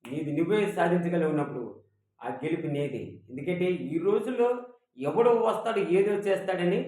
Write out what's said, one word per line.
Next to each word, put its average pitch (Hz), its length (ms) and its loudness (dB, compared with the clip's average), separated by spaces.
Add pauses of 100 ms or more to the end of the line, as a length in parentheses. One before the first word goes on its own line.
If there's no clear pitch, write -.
నీది 143 320 -4
నువ్వే 180 220 2 (180)
సాధించగలిగి 170 560 2
ఉన్నప్పుడు 131 300 -2 (580)
ఆ 120 80 -6 (120)
గెలుపు 160 340 -4
నీది. 131 280 -4 (260)
ఎందుకంటే 175 380 -2 (240)
ఈ 165 40 -4 (120)
రోజుల్లో 240 420 0 (600)
ఎవడో 233 220 4 (160)
వస్తాడు 208 340 0 (180)
ఏదో 202 160 4 (120)
చేస్తాడని 185 600 0